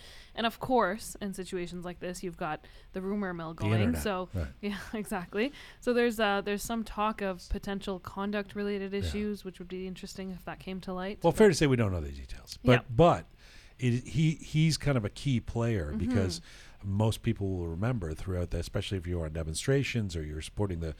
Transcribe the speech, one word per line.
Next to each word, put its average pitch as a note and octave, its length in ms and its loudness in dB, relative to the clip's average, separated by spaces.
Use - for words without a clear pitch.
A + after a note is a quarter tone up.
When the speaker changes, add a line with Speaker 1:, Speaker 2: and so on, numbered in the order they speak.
Speaker 1:
And A3+ 100 0
of - 140 -2
course, A3 600 2
in G3 140 -4
situations F3 500 -6
like F3 140 -8
this, F3+ 240 -8
you've F3 140 -6
got D3+ 280 -6
the F#3+ 80 -6
rumor G3 340 -2
mill E3 200 -6
Speaker 2:
The - 80 -8
Speaker 1:
going. G#2 180 2
Speaker 2:
internet, - 240 2
Speaker 1:
So F#3 280 -2
Speaker 2:
right. E2+ 220 -2
Speaker 1:
<laughs> - 60 -18
yeah, G3+ 160 -4
exactly. G#3+ 580 -2
So B3 120 0
there's, A#3+ 280 4
uh, G3+ 220 4
there's G3+ 200 -2
some A3+ 220 -4
talk G#3+ 360 -2
of F#3+ 280 -6
potential G3 500 -4
conduct-related G3+ 920 -4
Speaker 2:
Yeah. G3+ 80 0
Speaker 1:
issues, G#3 440 -2
which F#3 140 -12
would F3 100 -12
be F#3 200 -6
interesting F#3+ 420 -10
if F3+ 140 -10
that D#3+ 160 -10
came F#3+ 220 -8
to F#3+ 100 -6
light. F#3 280 -6
Speaker 2:
Well, E3+ 120 6
Speaker 1:
But - 60 -2
Speaker 2:
fair A3 100 12
to F3 60 6
say D#3 120 4
we C3+ 80 6
don't A2+ 160 4
know F2+ 100 -2
the C#2+ 120 -6
details, - 500 -12
but, B2+ 100 8
Speaker 1:
Yeah. B2+ 80 8
Speaker 2:
but A2+ 320 8
it, B2 260 2
he, D#3+ 280 4
he's D#3 420 2
kind C#3 200 2
of A2 80 2
a G2+ 60 -2
key B2+ 300 0
player A2+ 480 0
Speaker 1:
Mm-hmm. D2+ 100 -4
Speaker 2:
because F#2+ 420 2
most G2+ 380 2
people G2 380 -2
will E2+ 100 -4
remember F2+ 460 -2
throughout F2 380 -2
the, E2+ 60 0
especially G2 380 -4
if E2+ 100 -4
you're F2 200 -2
on D#2 80 -6
demonstrations F#2+ 840 0
or D#2 80 -4
you're D2+ 160 -6
supporting F#2 400 -2
the, D#2+ 200 -4